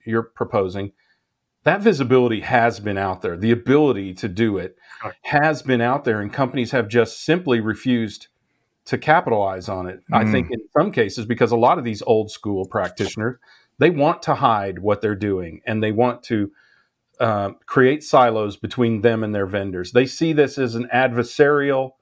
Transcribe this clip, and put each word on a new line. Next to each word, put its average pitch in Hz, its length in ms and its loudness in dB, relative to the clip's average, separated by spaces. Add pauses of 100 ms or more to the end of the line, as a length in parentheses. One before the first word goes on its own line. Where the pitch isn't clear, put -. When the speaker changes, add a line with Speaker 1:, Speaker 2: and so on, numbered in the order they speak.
Speaker 1:
you're 113 200 -2
proposing, 98 680 -4 (720)
that 180 160 2
visibility 127 600 2
has 117 400 2
been 101 180 -4
out 98 240 -4
there. 87 160 -4
The 110 140 2
ability 120 640 2
to 113 140 -8
do 101 300 -2
it 87 180 -10 (280)
Speaker 2:
Right. 107 180 -12
Speaker 1:
has 151 400 0
been 127 180 0
out 127 240 0
there, 107 160 0
and 101 120 -6
companies 127 400 -4
have 117 160 0
just 113 360 0
simply 156 360 2
refused 110 680 -2 (600)
to 127 120 -4
capitalize 107 680 0
on 92 180 -6
it. 92 140 -10 (120)
I 113 120 6
Speaker 3:
Mm. 110 80 0
Speaker 1:
think 127 180 0
in 120 80 -6 (180)
some 175 140 2
cases, 107 360 -2
because 117 260 2
a 120 40 2
lot 127 220 4
of 135 60 -8
these 110 180 -6
old 110 300 0
school 95 340 -6
practitioners, 107 680 -4 (420)
they 160 120 4
want 160 320 0
to 151 120 0
hide 104 460 0
what 101 200 0
they're 104 140 -2
doing, 92 500 -4
and 110 160 -2
they 107 120 0
want 120 320 0
to, 104 260 -2 (680)
uh, 104 320 0 (140)
create 139 360 2
silos 110 540 2
between 113 460 -2
them 113 200 2
and 107 100 -4
their 101 140 -2
vendors. 95 460 -6
They 127 140 4
see 160 260 -2
this 143 260 2
as 123 160 -2
an 120 180 -6
adversarial 131 1080 2